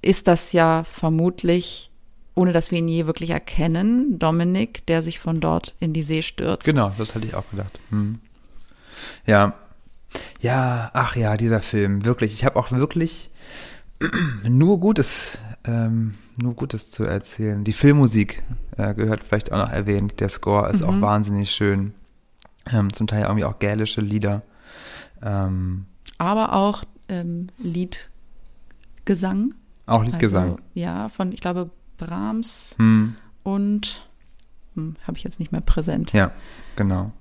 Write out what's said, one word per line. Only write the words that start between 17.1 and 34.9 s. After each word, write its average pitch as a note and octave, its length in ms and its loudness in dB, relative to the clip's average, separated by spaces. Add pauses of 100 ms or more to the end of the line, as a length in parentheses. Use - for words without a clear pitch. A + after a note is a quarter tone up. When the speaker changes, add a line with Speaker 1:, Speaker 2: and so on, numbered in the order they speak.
Speaker 2:
Die G#2 100 0
Filmmusik, B2+ 680 6 (340)
äh, G#2 180 -2
gehört G#2+ 280 0
vielleicht - 300 -2
auch - 60 0
noch G2+ 120 0
erwähnt. G2+ 480 0
Der G2+ 120 0
Score G2+ 400 2
ist E3+ 120 2
auch - 120 2
Speaker 1:
Mhm. G2+ 80 4
Speaker 2:
wahnsinnig G2+ 500 2
schön. G2+ 420 0 (760)
Ähm, G#2 200 2
zum A2 140 -2
Teil G#2+ 160 0
irgendwie G#2 220 2
auch G#2 160 -4
gälische G#2+ 400 0
Lieder. G#2 420 0 (800)
Ähm, F#2+ 640 -2 (340)
Speaker 1:
Aber G#3 360 0
auch, G3+ 280 2 (260)
ähm, F3 400 -6 (1600)
Liedgesang. G3 500 0 (320)
Speaker 2:
Auch A2+ 180 4
Liedgesang. G#2 380 2 (100)
Speaker 1:
Also, - 60 -6 (160)
ja, F3+ 340 -4
von, F#3+ 240 -4
ich - 80 -12
glaube, F3+ 300 -4 (280)
Brahms G3+ 800 -6
Speaker 2:
Hm. A2 360 4 (280)
Speaker 1:
und, G3+ 640 -4 (680)
hm, D#3+ 200 -8 (120)